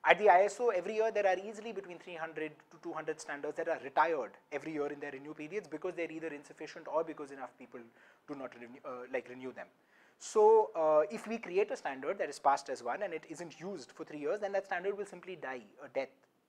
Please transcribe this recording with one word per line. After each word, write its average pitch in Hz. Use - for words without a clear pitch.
at 175
the 208
I 185
S 196
O, 240
every 190
year 220
there 202
are 185
easily 214
between 180
three 180
hundred 160
to 165
two 170
hundred 156
standards 147
that 165
are 156
retired 151
every 147
year 147
in 147
their 143
renew 143
periods 160
because 156
they're 165
either 160
insufficient 151
or 160
because 156
enough 135
people 127
do 147
not 135
renew, 120
uh, 127
like, 123
renew 127
them. 90
So, 214
uh, 156
if 220
we 226
create 196
a 262
standard 143
that 170
is 139
passed 139
as 123
one 139
and 180
it 160
isn't 156
used 175
for 156
three 151
years, 147
then 196
that 190
standard 196
will 202
simply 185
die 131
a 135
death, 135